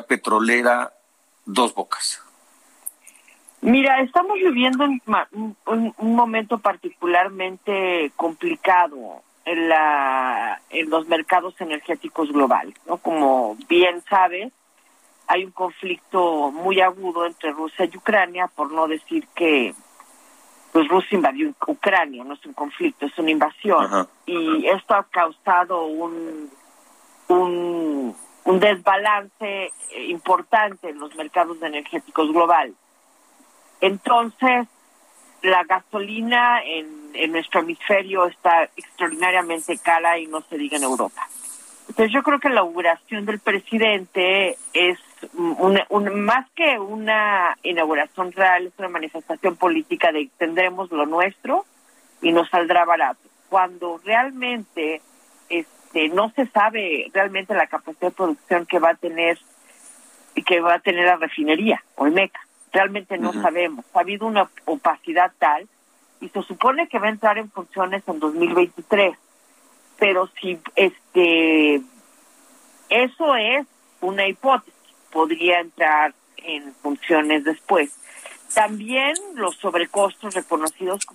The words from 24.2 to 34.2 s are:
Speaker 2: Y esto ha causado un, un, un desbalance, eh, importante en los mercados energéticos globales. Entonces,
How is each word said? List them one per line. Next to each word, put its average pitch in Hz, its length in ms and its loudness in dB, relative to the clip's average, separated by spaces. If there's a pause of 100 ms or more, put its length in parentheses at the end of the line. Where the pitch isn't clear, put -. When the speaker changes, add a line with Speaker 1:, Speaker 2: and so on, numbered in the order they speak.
Speaker 2:
Y 160 420 -2
esto 196 280 0
ha 196 80 2
causado 175 840 0
un, 160 640 -8 (800)
un, 349 880 0 (280)
un 185 160 4
desbalance, 202 800 2
eh, 196 320 -8 (380)
importante 185 800 0
en 147 100 -12
los 147 160 -14
mercados 160 460 -2
energéticos 151 720 -4
globales. 165 400 2 (1080)
Entonces, 233 840 0 (760)